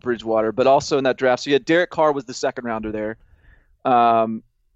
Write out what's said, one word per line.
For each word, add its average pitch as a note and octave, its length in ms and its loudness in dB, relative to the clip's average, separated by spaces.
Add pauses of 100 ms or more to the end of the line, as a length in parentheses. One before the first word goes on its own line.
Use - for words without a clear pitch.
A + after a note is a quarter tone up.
Bridgewater, A2 520 -2
but B2 140 0
also C#3+ 320 2
in C3+ 60 -2
that B2+ 120 0
draft, B2 280 0
so C#3+ 60 -4
you C#3+ 40 2
had C3+ 100 2
Derek E3+ 260 0
Carr D#3 220 2
was C#3 120 -6
the B2 100 -14
second C3 300 -6
rounder A2 280 -6
there, G#2+ 240 -6 (680)
um, A#2 580 2 (340)